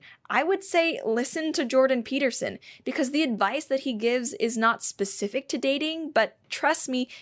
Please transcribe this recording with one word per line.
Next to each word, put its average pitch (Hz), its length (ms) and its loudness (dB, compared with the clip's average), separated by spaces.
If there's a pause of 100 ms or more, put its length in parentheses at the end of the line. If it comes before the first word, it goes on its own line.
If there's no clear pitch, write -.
(320)
I 247 120 2
would 381 180 0
say 330 420 2
listen 285 500 0
to 302 100 0
Jordan 254 400 2
Peterson, 240 560 -2 (240)
because 262 260 0
the 302 140 2
advice 233 400 0
that 269 160 0
he 269 140 -4
gives 240 400 0
is 226 220 -2
not 226 280 2
specific 202 640 -2
to 294 100 -2
dating, 302 540 -2
but 220 240 2 (140)
Trust - 380 0
me, 254 200 -2 (140)